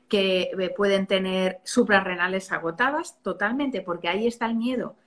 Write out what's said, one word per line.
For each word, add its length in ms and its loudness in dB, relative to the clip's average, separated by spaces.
que, 520 2
eh, 180 -2
pueden 300 2
tener 580 0
suprarrenales 880 2
agotadas 720 -2
totalmente, 580 -2
porque 280 -4
ahí 180 0
está 200 -2
el 80 -2
miedo 420 -2